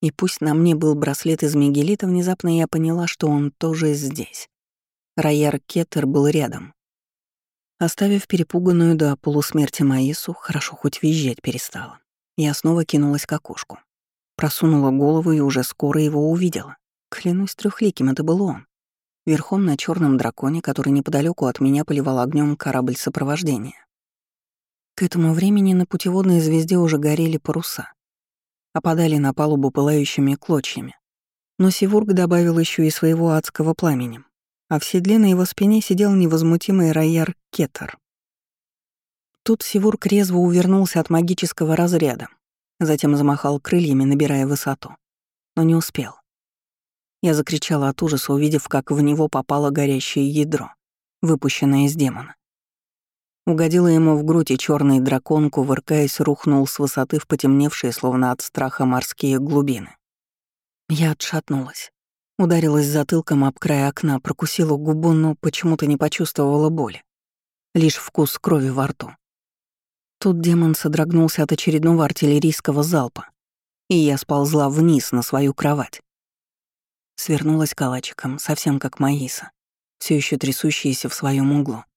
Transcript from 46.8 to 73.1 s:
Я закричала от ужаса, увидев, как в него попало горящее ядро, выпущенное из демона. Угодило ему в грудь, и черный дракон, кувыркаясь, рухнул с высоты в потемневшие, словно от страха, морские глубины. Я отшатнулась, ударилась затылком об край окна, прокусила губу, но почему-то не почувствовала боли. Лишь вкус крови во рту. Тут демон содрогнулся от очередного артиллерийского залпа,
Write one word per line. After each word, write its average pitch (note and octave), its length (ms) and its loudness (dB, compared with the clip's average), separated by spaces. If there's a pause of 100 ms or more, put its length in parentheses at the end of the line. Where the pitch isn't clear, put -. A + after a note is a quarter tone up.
Я E3 120 2
закричала D3+ 540 -2
от - 140 -4
ужаса, D3 300 -2
увидев, D3+ 360 0
как C3+ 220 -2
в D3 100 0
него D3+ 280 2
попало C#3+ 420 -2
горящее C#3 580 -2
ядро, D3 420 -2 (520)
выпущенное C#3+ 640 2
из D3 100 -2
демона. C3+ 400 -4 (1120)
Угодило E3 420 2
ему D#3+ 280 4
в D3 80 0
грудь, D#3+ 260 2
и C3 80 0
черный C#3+ 420 2
дракон, C#3 500 0
кувыркаясь, C#3 720 0
рухнул C#3+ 460 0
с - 120 -8
высоты C#3+ 400 -2
в - 80 -8
потемневшие, C#3 640 0
словно B2+ 400 -2
от B2 100 -8
страха, C3+ 420 -4
морские C3 560 -2
глубины. C#3+ 560 -2 (920)
Я D#3 240 0
отшатнулась, - 760 -6 (480)
ударилась D#3+ 480 2
затылком D3 580 0
об C3+ 140 -2
край C#3+ 300 0
окна, C#3 320 -2
прокусила D#3 560 -2
губу, D#3 360 0
но D#3 220 2
почему-то D#3+ 520 -2
не C#3+ 100 2
почувствовала D3+ 720 0
боли. C3+ 320 -6 (720)
Лишь D#3+ 220 2
вкус - 420 -4
крови D3 300 0
во C3+ 200 -2
рту. - 220 -12 (1080)
Тут F3+ 200 0
демон E3+ 360 4
содрогнулся D#3+ 680 2
от D3 80 0
очередного D#3+ 540 2
артиллерийского D3 800 0
залпа, D3+ 440 -2 (600)